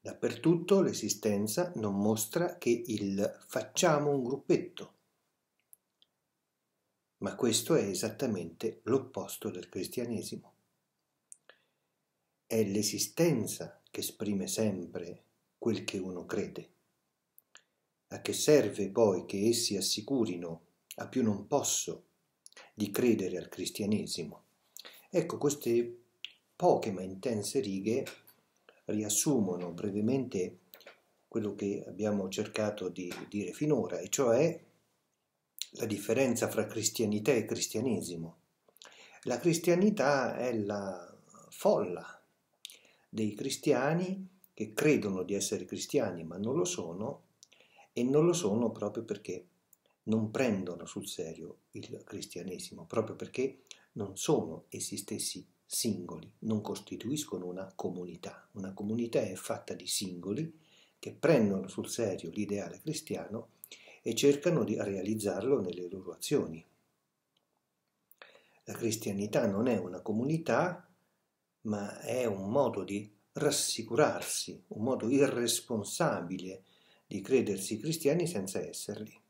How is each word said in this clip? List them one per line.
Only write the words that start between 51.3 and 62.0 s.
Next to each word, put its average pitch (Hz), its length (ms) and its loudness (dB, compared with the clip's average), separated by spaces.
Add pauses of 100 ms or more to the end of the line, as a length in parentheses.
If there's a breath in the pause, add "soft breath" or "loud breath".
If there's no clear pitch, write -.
il - 320 -12
cristianesimo, 90 840 -10
proprio - 300 0
perché - 460 -4 (300 loud breath)
non 98 240 -6
sono 87 520 0
essi - 280 -8
stessi - 480 -6 (220)
singoli, 87 640 -4 (100)
non 107 200 0
costituiscono 104 840 -6
una 92 280 -8
comunità. 87 800 -8
Una 95 200 -8
comunità 117 480 0
è 101 140 -2
fatta - 400 -6
di - 120 -12
singoli 98 760 -4 (380 loud breath)
che - 140 -12
prendono 104 560 4
sul - 200 -6
serio 98 420 -2